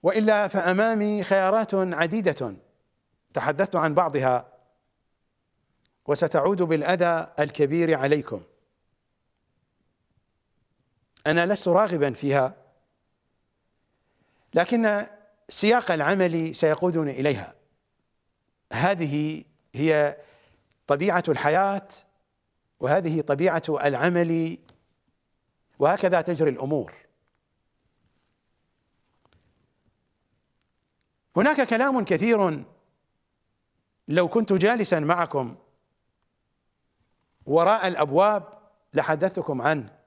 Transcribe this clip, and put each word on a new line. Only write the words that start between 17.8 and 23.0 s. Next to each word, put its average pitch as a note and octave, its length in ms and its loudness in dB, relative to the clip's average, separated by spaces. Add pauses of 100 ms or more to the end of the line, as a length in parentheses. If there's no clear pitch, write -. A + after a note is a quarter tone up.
هذه D#3 720 -2 (300)
هي D3 420 0 (680)
طبيعة F3 420 0
الحياة، F3+ 600 0 (920)
وهذه D#3+ 400 0